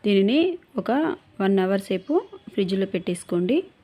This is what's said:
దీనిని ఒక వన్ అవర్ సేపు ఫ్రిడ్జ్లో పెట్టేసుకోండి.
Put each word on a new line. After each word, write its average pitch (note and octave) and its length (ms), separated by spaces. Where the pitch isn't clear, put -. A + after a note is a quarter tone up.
దీనిని A#3 520
ఒక G#3 140
వన్ G3 180
అవర్ G3 220
సేపు C#4+ 440
ఫ్రిడ్జ్లో F#3+ 360
పెట్టేసుకోండి. F#3 760